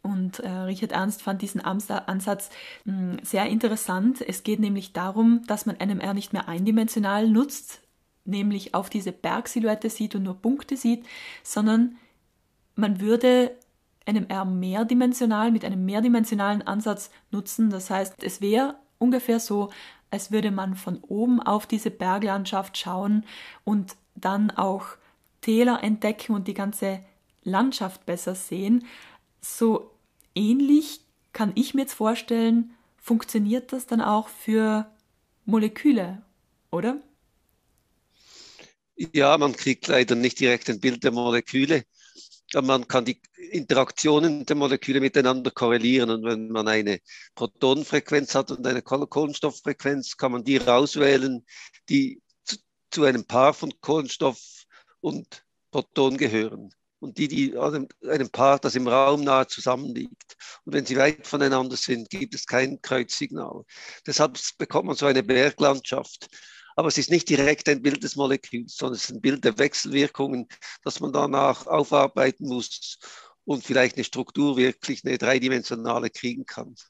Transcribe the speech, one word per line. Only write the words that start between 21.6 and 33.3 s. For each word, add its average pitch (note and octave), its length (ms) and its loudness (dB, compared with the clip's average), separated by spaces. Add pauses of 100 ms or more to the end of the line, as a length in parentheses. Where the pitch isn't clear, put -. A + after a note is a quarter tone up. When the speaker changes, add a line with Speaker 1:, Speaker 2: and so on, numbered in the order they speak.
Speaker 1:
diese A3 240 -2
Berglandschaft F#3+ 880 -4
schauen G3+ 480 0 (400)
und G3+ 320 -2 (180)
dann G#3 360 0
auch F#3+ 360 -2 (540)
Täler A#3 420 2
entdecken G#3+ 520 -2
und G3 140 -4
die G3+ 60 -6
ganze G3 460 -4 (420)
Landschaft F#3+ 640 -2
besser F3+ 280 -6
sehen. G3 520 0 (540)
So - 540 -2 (400)
ähnlich C4+ 680 4 (320)
kann G#3 220 -2
ich B3+ 200 -2
mir C4+ 80 2
jetzt C4+ 100 -6
vorstellen, A3+ 840 0 (220)
funktioniert A3+ 760 0